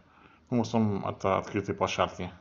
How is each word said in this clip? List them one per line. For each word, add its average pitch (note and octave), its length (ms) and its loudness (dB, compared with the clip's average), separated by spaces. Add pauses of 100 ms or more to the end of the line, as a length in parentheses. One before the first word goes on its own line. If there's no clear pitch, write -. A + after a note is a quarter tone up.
(500)
Ну, B2 80 2
в - 40 4
основном G#2+ 440 0
это G2 320 2
открытые G2 360 -2
площадки. F#2 560 0 (100)